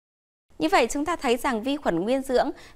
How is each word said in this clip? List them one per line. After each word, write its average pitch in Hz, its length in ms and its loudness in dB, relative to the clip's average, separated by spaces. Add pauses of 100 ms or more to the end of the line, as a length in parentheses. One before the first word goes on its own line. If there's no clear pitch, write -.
(600)
Như 311 120 0
vậy 302 160 4
chúng 285 180 -2
ta 339 100 -2
thấy 254 220 0
rằng 247 260 -2
vi 277 140 -2
khuẩn 180 220 -2
nguyên 247 220 0
dưỡng 254 300 0 (240)